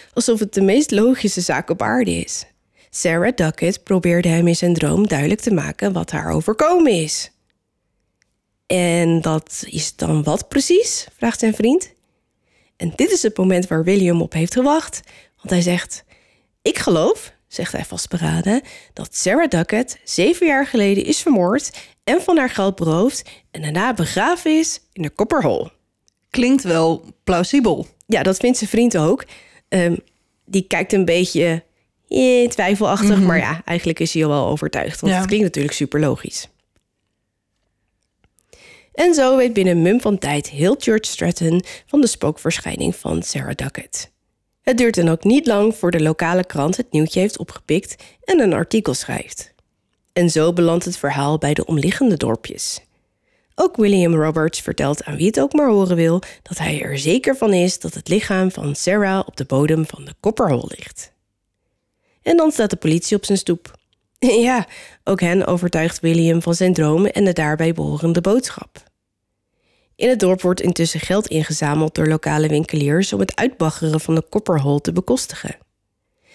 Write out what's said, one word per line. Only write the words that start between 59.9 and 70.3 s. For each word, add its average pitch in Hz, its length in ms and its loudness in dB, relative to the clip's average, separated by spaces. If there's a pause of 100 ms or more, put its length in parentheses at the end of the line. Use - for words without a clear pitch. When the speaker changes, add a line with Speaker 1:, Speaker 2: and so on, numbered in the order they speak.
Speaker 1:
de - 140 -18
Copper 220 300 0
Hole 123 260 -2
ligt. - 360 -20 (1080)
En 339 160 2
dan 311 140 4
staat 214 180 0
de 190 60 -2
politie 170 420 0
op 202 80 -4
zijn 196 120 0
stoep. - 340 -4 (480)
<laughs> - 0 -
Ja, 240 480 2 (360)
ook 185 180 0
hen 180 240 2
overtuigt 175 540 -2
William 165 420 2
van 170 120 -2
zijn 185 200 2
droom 160 320 2
en 208 180 0
de 185 100 2
daarbij 160 400 0
behorende 165 480 -2
boodschap. - 640 -2 (1120)
In 233 140 0
het 254 100 2
dorp 185 220 2